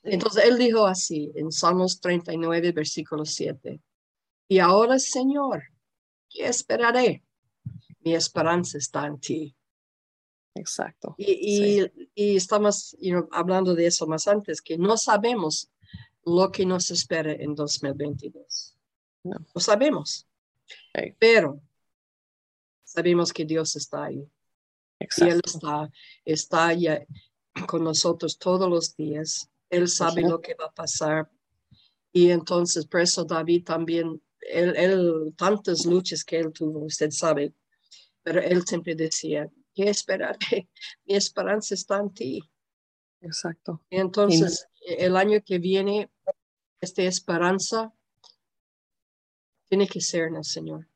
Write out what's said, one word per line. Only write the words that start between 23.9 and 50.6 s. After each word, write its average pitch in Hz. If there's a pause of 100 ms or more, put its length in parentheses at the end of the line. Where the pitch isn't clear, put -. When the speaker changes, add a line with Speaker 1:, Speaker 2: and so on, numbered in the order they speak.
Speaker 2:
ahí. 143 (720)
Speaker 1:
Exacto. -
Speaker 2:
Y 170
Él 170
está, 151 (340)
está 165
ya 165 (600)
con 170
nosotros 160
todos 185
los 170
días. 156 (200)
Él 175
sabe 170
Speaker 1:
Ujú. 165
Speaker 2:
lo 165
que 165
va 160
a 156
pasar. 156 (800)
Y 175
entonces, 175
por 175
eso 175
David 170
también, 165 (200)
él, 180
él, 170
tantas 185
luchas 175
que 165
él 160
tuvo, 156
usted 156
sabe, 151 (680)
pero 170
él 175
siempre 170
decía, 156 (260)
"¿Qué 196
esperaré? 202
<laughs> 196 (380)
Mi 196
esperanza 202
está 196
en 202
ti". 196 (800)
Speaker 1:
Exacto. 165
Speaker 2:
Y 185
entonces, 185 (200)
Speaker 1:
Amen. 170 (100)
Speaker 2:
el 185
año 208
que 185
viene, 196 (680)
esta 180
esperanza 185 (1800)
tiene 196
que 190
ser 165
en 160
el 156
Señor. 160